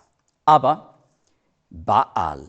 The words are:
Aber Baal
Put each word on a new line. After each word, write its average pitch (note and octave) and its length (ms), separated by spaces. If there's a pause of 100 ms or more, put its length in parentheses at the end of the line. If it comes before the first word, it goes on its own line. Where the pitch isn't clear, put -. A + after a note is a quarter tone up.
(460)
Aber D3+ 540 (720)
Baal E2 800